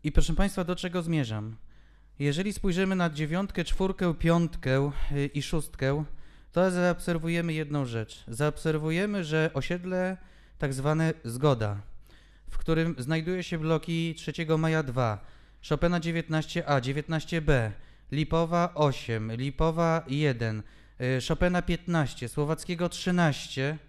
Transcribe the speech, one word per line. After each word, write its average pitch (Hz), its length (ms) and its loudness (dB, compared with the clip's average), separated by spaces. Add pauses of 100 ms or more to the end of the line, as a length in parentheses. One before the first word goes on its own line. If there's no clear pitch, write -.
I 151 80 -2
proszę 160 220 6
państwa, 190 300 2
do 175 120 -2
czego 175 260 -2
zmierzam? 113 540 -2 (640)
Jeżeli 147 340 0
spojrzymy 190 440 0
na 175 140 2
dziewiątkę, 160 540 -2
czwórkę, 185 500 0
piątkę, 165 760 2 (220)
y, 143 140 0
i 143 160 -4
szóstkę, 147 640 -2 (480)
to 185 180 4
zaobserwujemy 170 840 0
jedną 147 320 -2
rzecz. 117 440 -6
Zaobserwujemy, 156 960 0
że 156 300 2
osiedle 185 600 -2 (420)
tak 135 160 -2
zwane 156 400 2 (100)
Zgoda, 117 560 0 (680)
w - 80 0
którym 160 400 2
znajduje 160 440 -2
się 170 160 -6
bloki 160 560 -2
Trzeciego 156 440 -2
Maja 160 240 2
dwa, 120 420 -2 (440)
Chopina 170 320 2
dziewiętnaście 165 680 -2
A, 135 100 6
dziewiętnaście 151 600 -2
B, 127 320 2 (400)
Lipowa 170 640 2
osiem, 117 580 0
Lipowa 160 760 2
jeden, 117 540 0 (380)
y, 127 180 0 (100)
Chopina 180 340 2
piętnaście, 165 680 -2
Słowackiego 160 600 -2
trzynaście 156 880 0 (100)